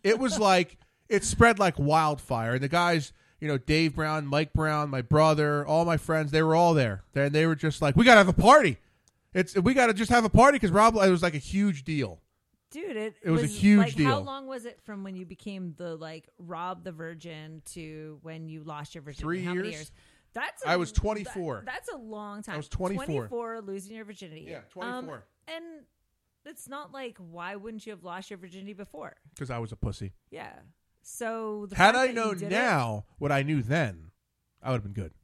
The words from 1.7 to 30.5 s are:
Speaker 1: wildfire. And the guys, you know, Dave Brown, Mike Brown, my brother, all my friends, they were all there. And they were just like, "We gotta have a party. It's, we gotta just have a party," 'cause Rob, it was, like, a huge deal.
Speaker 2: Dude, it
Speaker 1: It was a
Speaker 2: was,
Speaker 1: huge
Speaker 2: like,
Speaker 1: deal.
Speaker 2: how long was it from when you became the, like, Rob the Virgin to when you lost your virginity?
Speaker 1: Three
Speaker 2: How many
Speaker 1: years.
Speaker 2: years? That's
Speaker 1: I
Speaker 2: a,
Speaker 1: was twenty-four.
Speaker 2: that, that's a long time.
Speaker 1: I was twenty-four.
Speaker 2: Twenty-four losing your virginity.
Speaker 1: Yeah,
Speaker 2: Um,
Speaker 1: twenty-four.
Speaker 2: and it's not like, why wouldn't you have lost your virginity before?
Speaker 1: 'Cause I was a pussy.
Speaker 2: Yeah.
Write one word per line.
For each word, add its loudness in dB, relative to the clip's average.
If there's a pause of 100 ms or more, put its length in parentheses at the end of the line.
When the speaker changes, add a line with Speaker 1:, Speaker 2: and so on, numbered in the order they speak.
Speaker 1:
wildfire. 0
And -2
the -4
guys, 0 (280)
you -6
know, -2
Dave 0
Brown, -4
Mike -2
Brown, 0
my -4
brother, 2
all 2
my 0
friends, -2
they 2
were 4
all 6
there. 0 (120)
And 0
they 4
were 2
just -4
like, 0
"We 8
gotta 12
have 8
a 2
party. 8 (560)
It's, -2
we 4
gotta 4
just -2
have 4
a 0
party," 6
'cause 0
Rob, 6
it 4
was, 2
like, 0
a -4
huge -2
deal. -6 (500)
Speaker 2:
Dude, -10
it -8
Speaker 1:
It -2
was 2
a 0
Speaker 2:
was, -4
Speaker 1:
huge 8
Speaker 2:
like, 2
Speaker 1:
deal. 2
Speaker 2:
how 2
long -10
was -14
it -18
from -14
when -14
you -14
became -12
the, -10
like, -16
Rob -12
the -14
Virgin -16 (100)
to -16
when -16
you -16
lost -14
your -16
virginity? -14
Speaker 1:
Three -4
Speaker 2:
How -6
many -6
Speaker 1:
years. -12
Speaker 2:
years? -18 (420)
That's -10
Speaker 1:
I 0
Speaker 2:
a, 2
Speaker 1:
was -4
twenty-four. -6
Speaker 2:
that, -12
that's -14
a -12
long -16
time. -12
Speaker 1:
I -8
was -12
twenty-four. -6
Speaker 2:
Twenty-four -6
losing -14
your -16
virginity. -20
Speaker 1:
Yeah, -16
Speaker 2:
Um, -18 (420)
Speaker 1:
twenty-four. -16 (240)
Speaker 2:
and -14 (800)
it's -20
not -16
like, -14
why -14
wouldn't -16
you -16
have -20
lost -14
your -16
virginity -18
before? -18 (220)
Speaker 1:
'Cause -12
I -8
was -10
a -14
pussy. -8 (160)
Speaker 2:
Yeah. -18 (480)